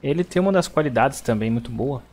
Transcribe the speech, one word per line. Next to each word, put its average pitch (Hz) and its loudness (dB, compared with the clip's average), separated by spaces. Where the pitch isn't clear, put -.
Ele 156 0
tem - 0
uma 190 4
das 185 2
qualidades 135 0
também 110 0
muito 117 -2
boa. 123 -4